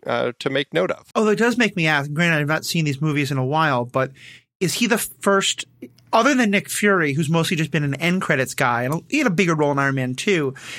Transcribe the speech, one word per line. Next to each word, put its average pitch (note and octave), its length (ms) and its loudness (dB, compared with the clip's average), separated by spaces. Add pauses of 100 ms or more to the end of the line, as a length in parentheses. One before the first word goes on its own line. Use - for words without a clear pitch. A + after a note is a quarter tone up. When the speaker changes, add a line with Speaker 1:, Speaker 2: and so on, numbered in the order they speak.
Speaker 1:
uh, B2 320 -2
to - 120 -4
make C#3 240 -4
note E3+ 160 0
of. - 240 -10
Speaker 2:
Although G#3+ 160 2
it G#3 80 0
does A#3 180 2
make A3+ 200 0
me E3 100 0
ask, D3 260 0
granted, D#3+ 300 0
I've C#3+ 40 -2
not D#3 200 -2
seen E3+ 180 0
these C#3 160 -2
movies D3 320 0
in C#3 60 0
a C3 80 0
while, C#3 400 0
but C3 240 -2 (500)
is E3+ 140 0
he A#3+ 120 0
the G#3+ 120 2
first, - 640 -2 (480)
other A#3 220 4
than B3 160 2
Nick G3 180 0
Fury, F3+ 460 2
who's D3 160 0
mostly E3 260 2
just D#3 140 -2
been D3 140 0
an C#3 100 -2
end F3 260 0
credits C3 340 0
guy, A#2+ 280 0
and C#3+ 260 -2
he C#4 100 -2
had D4 80 2
a A#3+ 40 2
bigger E3+ 240 2
role D3 180 2
in C#3 60 0
Iron C#3 160 2
Man B2+ 200 -2
two, D3 380 0 (260)